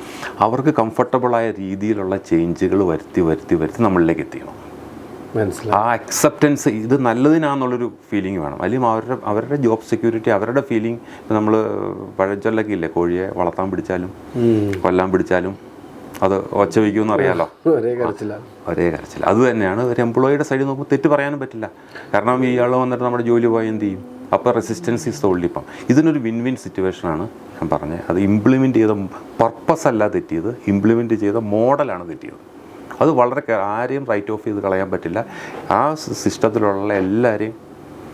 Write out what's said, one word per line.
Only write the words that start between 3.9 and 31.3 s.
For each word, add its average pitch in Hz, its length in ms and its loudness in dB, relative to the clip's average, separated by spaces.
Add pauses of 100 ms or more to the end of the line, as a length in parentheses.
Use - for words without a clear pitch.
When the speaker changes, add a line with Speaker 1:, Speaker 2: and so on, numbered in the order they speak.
Speaker 1:
എത്തിക്കണം. - 340 -10 (840)
Speaker 2:
മനസ്സിലായി. 104 460 0
Speaker 1:
ആ 117 100 2
അക്സെപ്റ്റൻസ്, 147 760 2
ഇത് 117 320 2
നല്ലതിനാന്നുള്ളൊരു 127 920 2 (180)
ഫീലിംഗ് 95 280 -2
വേണം. 71 240 -6
അല്ലെങ്കിൽ 120 240 0
അവരുടെ, 113 380 0
അവരുടെ 113 320 -2
ജോബ് 113 340 0
സെക്യൂരിറ്റി, 117 400 0
അവരുടെ 110 300 2
ഫീലിംഗ്, 113 380 -2 (240)
ഇപ്പം 110 140 0
നമ്മൾ 107 200 4 (600)
പഴഞ്ചൊല്ലൊക്കെ 104 540 0
ഇല്ലേ, 82 160 -2
കോഴിയെ 87 380 0
വളർത്താൻ 92 440 -2
പിടിച്ചാലും 92 400 -4 (260)
Speaker 2:
ഉം. 107 440 2
Speaker 1:
കൊല്ലാൻ 92 320 2
പിടിച്ചാലും 90 580 0 (520)
അത് 95 120 2 (180)
ഒച്ച 101 260 2
വയ്ക്കുമെന്ന് 107 360 2
അറിയാലോ. 92 360 0 (160)
Speaker 2:
ഒരേ 123 280 2
കരച്ചിലാ. 107 440 -4 (300)
Speaker 1:
ഒരേ 85 220 2
കരച്ചിൽ. - 340 -6
അത് 117 260 6
തന്നെയാണ് 107 320 0
ഒരു 120 180 0
എംപ്ലോയിയുടെ 127 440 2
സൈഡിൽ 135 200 0
നോക്കുമ്പോൾ 139 280 -4
തെറ്റ് 170 160 2
പറയാനും 143 320 2
പറ്റില്ല. 113 300 -8 (440)
കാരണം 123 300 2
ഇയാൾ 123 320 2
വന്നിട്ട് 127 280 0
നമ്മുടെ 120 180 0
ജോലി 117 240 4
പോയാൽ 113 220 2
എന്ത് 107 160 -2
ചെയ്യും? 95 200 -2 (280)
അപ്പോൾ 117 220 4
resistance 113 460 -2
is 113 140 -4
the - 120 -2
only 90 200 2
pump. - 160 -4 (280)
ഇതിനൊരു 151 280 4
വിൻ 117 260 -2
വിൻ 127 120 -2
സിറ്റുവേഷനാണ് 90 680 -4
ഞാൻ - 460 -8
പറഞ്ഞത്. 78 320 -2 (100)
അത് 87 100 2
ഇംപ്ലിമെന്റ് 117 580 4
ചെയ്ത 110 120 4 (500)
പർപ്പസ് - 460 0
അല്ല 107 220 2
തെറ്റിയത്, 90 480 -4 (100)
ഇംപ്ലിമെന്റ് 110 480 4
ചെയ്ത 101 200 0